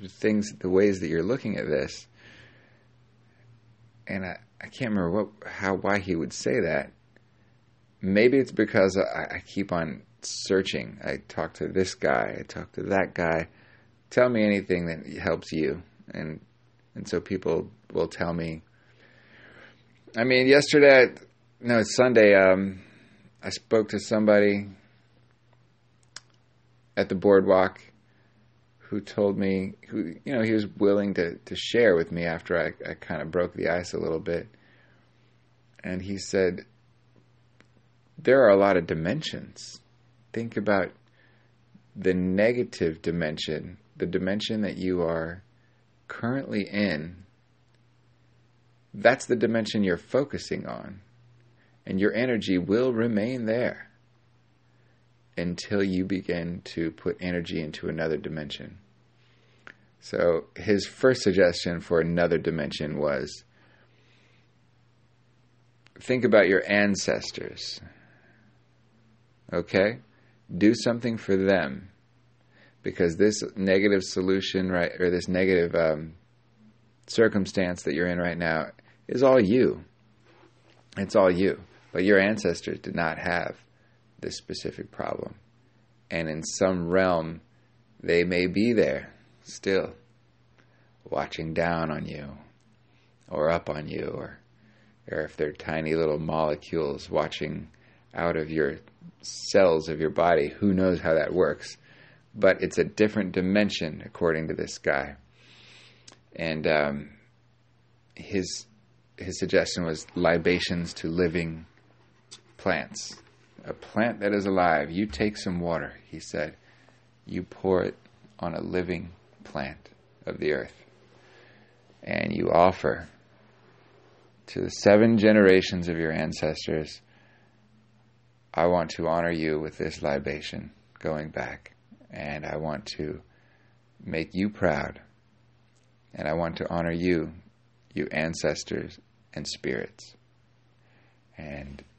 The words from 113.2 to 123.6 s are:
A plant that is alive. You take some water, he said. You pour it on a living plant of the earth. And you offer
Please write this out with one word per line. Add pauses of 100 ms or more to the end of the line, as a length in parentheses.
A
plant
that
is
alive.
You
take
some
water, (100)
he
said. (680)
You
pour
it (420)
on
a
living (320)
plant (360)
of
the
earth. (1160)
And
you
offer (1400)